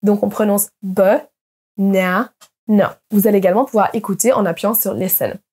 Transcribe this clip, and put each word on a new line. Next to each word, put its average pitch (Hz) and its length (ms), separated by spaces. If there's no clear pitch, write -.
Donc, 202 200
on 202 60
prononce 202 400
B, 190 200
na, 196 540
na. 202 300
Vous 202 160
allez 208 100
également 196 280
pouvoir 214 280
écouter 220 400
en 202 120
appuyant 196 280
sur 202 200
listen. 160 460